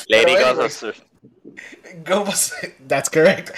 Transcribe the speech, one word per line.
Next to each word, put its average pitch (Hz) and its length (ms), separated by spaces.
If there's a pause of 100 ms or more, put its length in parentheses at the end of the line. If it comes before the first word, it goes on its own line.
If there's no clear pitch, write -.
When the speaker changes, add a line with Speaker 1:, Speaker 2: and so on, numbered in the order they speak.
Speaker 1:
Lady 113 180
Speaker 2:
Pero - 60
anyway. - 140 (100)
Speaker 1:
Ghostbusters. 117 480 (1000)
Speaker 2:
Ghostbusters, 190 680 (140)
that's 139 240
correct. 170 480